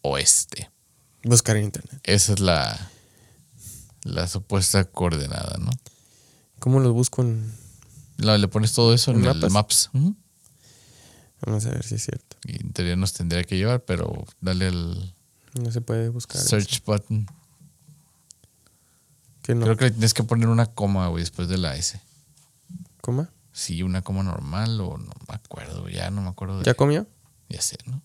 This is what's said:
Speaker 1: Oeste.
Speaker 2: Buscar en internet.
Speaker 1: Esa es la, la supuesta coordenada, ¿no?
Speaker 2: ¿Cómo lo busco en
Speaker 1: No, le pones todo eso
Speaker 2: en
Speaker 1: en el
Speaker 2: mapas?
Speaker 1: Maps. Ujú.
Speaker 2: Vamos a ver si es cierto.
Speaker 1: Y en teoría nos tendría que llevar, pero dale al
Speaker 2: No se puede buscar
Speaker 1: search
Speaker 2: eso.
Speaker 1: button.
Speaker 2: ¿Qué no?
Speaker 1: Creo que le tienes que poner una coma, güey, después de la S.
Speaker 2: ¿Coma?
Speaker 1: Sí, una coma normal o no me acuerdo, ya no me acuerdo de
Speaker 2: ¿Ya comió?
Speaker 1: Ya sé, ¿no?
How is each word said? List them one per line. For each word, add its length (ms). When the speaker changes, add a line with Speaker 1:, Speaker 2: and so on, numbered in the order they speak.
Speaker 1:
Oeste. 680
Speaker 2:
Buscar 340
en 60
internet. 380
Speaker 1:
Esa 300
es 80
la, 500
la 220
supuesta 580
coordenada, 760
¿no? 100
Speaker 2:
¿Cómo 200
lo 140
busco 260
en 320
Speaker 1:
No, 220
le 100
pones 240
todo 220
eso 160
Speaker 2:
en 80
Speaker 1:
en 80
el 80
Speaker 2:
mapas? 180
Speaker 1:
Maps. 400
Ujú. 240
Speaker 2:
Vamos 220
a 60
ver 120
si 120
es 80
cierto. 400
Speaker 1:
Y 180
en 100
teoría 240
nos 160
tendría 320
que 140
llevar, 260
pero 400
dale 280
al 460
Speaker 2:
No 120
se 100
puede 300
buscar 320
Speaker 1:
search 320
Speaker 2:
eso. 120
Speaker 1:
button. 400
Speaker 2:
¿Qué 120
no? 100
Speaker 1:
Creo 120
que 100
le 60
tienes 220
que 100
poner 240
una 180
coma, 420
güey, 140
después 260
de 100
la 180
S. 240
Speaker 2:
¿Coma? 300
Speaker 1:
Sí, 300
una 200
coma 200
normal 580
o 180
no 140
me 60
acuerdo, 540
ya 220
no 120
me 60
acuerdo 300
de 60
Speaker 2:
¿Ya 100
comió? 320
Speaker 1:
Ya 140
sé, 140
¿no? 180